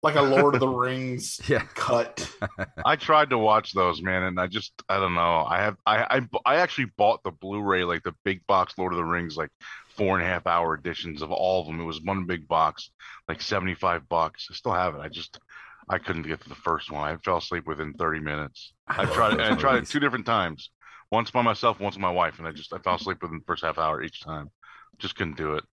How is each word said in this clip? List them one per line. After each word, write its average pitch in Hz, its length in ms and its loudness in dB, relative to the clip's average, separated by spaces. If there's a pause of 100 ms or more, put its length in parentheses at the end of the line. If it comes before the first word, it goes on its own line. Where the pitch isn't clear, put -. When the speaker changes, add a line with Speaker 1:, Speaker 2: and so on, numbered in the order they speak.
Speaker 1:
Like 151 140 4
a 143 60 6
Lord 139 320 6
of 117 60 4
the 131 80 4
Rings 127 760 -2
Speaker 2:
<laughs> - 40 -6
Yeah. 127 140 4 (120)
Speaker 1:
cut. - 560 -2 (280)
Speaker 3:
<laughs> - 260 -8
I 147 120 4
tried 151 340 4
to 127 80 2
watch 107 340 4
those, 87 300 2
man, 92 220 0
and 92 140 -2
I 90 80 0
just, 101 260 -6 (160)
I 98 100 2
don't 92 160 2
know. 85 340 2
I 87 120 2
have, 101 160 0 (100)
I, 110 240 4
I, 131 100 2
bu-, - 240 -6
I 135 120 4
actually 147 400 0
bought 104 280 2
the 92 60 -4
Blu-ray, 95 540 0
like, 85 180 -2
the 85 120 -6 (100)
big 95 220 -2
box 95 300 4
Lord 92 160 -2
of 87 60 -2
the 87 60 0
Rings, 85 320 -2
like, 80 140 -4 (460)
four 95 220 2
and 85 60 0
a 90 60 0
half 87 160 -2
hour 85 280 2
editions 78 480 -8
of 78 100 -6
all 92 300 2
of 76 40 -6
them. 80 140 -6
It 85 40 -6
was 78 180 -8
one 95 240 -2
big 85 200 -4
box, 80 440 2 (380)
like, 80 120 -6
seventy-five 92 680 -2
bucks. 82 420 -2
I - 40 -18
still - 200 -4
have 87 200 0
it. 73 60 -12
I 76 80 -10
just, 80 320 -14 (480)
I 92 100 0
couldn't 82 240 -4
get 78 200 -6
to - 60 -20
the 71 80 -14
first 82 340 -2
one. 73 120 -6
I 78 140 -2
fell 87 220 0
asleep 80 280 -6
within 76 280 -6
thirty 78 260 -2
minutes. 76 540 -8 (120)
Speaker 2:
I - 160 -2
Speaker 3:
I - 20 2
Speaker 2:
love - 100 -2
Speaker 3:
tried, 113 240 4
Speaker 2:
those - 20 -2
Speaker 3:
I 110 160 2
tried 135 160 2
it - 40 4
Speaker 2:
movies. 117 140 -2
Speaker 3:
two 147 100 0
different 127 260 0
times. 92 440 0 (400)
Once 113 200 0
by 123 120 2
myself, 113 380 2
once 98 140 -2
with 95 80 -6
my 92 80 2
wife, 87 280 0
and 82 80 -10
I 80 60 -6
just, 73 200 -14
I 90 60 -8
fell 90 180 0
asleep 90 260 -6
within 82 160 -8
the 73 80 -14
first 85 180 -4
half 80 140 -2
hour 78 240 0
each - 180 -10
time. 78 300 -10 (480)
Just - 180 -8
couldn't 80 200 -4
do 78 180 -4
it. 76 100 -6 (140)